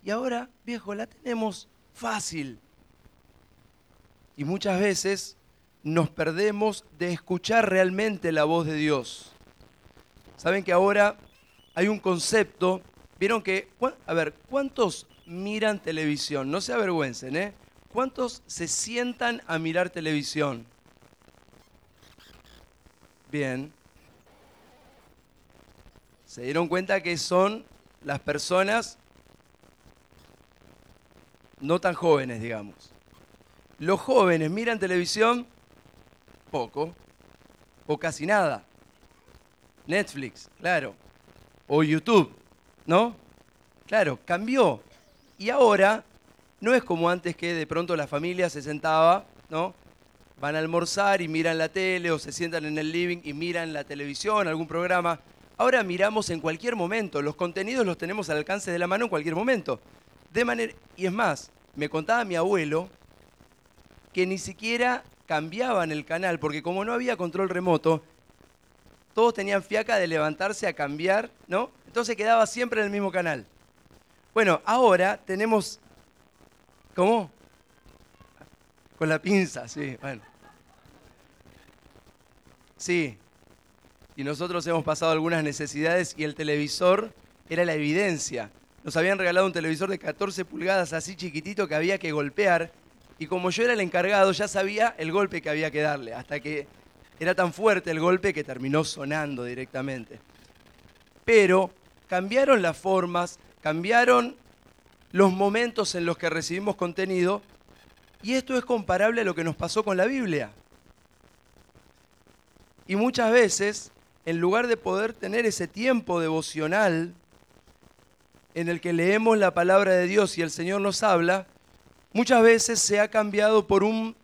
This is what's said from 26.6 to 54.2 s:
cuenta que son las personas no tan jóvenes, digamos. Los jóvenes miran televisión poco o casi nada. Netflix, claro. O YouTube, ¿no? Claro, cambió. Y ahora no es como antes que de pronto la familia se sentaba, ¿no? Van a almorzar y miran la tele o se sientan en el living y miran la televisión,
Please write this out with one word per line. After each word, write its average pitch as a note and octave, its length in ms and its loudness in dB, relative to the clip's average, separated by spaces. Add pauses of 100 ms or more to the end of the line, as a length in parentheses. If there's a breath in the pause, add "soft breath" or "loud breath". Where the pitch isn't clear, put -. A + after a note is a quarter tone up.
cuenta F#3 360 0
que F3 120 -4
son F#3+ 480 0 (400)
las C#3+ 160 -4
personas F#3+ 800 -2 (2750)
no D#3 180 2
tan F3+ 140 0
jóvenes, C#3 480 2
digamos. G#2+ 500 -10 (840)
Los F3+ 240 0
jóvenes F3+ 480 4
miran A3 300 -4
televisión G#3+ 680 0 (1080)
poco C#3+ 420 -6 (960)
o D3+ 100 0
casi D3+ 280 -6
nada. F3 380 2 (1200)
Netflix, C#3+ 600 -6 (100)
claro. D3 360 -2 (720)
O D3+ 160 4
YouTube, D#3 500 4 (520)
¿no? G#3+ 300 2 (720)
Claro, F3 360 0
cambió. F#3+ 580 0 (560)
Y G3+ 120 -6
ahora A3 560 6 (560)
no A3 120 2
es B3 100 4
como E3+ 260 0
antes F3 260 -2
que F3 180 -4
de D#3+ 140 -4
pronto E3+ 300 -4
la D3 100 -4
familia F3 420 -2
se D3 120 -12
sentaba, D#3+ 640 2 (240)
¿no? E3+ 240 -4 (640)
Van D3 160 -4
a D#3 40 0
almorzar E3+ 600 0
y E3+ 60 -4
miran D#3+ 300 0
la D#3+ 120 0
tele F#3 420 -2
o D#3 80 0
se D3 120 -14
sientan E3 340 -6
en D3+ 120 -4
el D#3 140 -4
living F3 320 -2
y D3 100 -10
miran E3 400 -6
la D3 100 -8
televisión, C#3+ 640 -2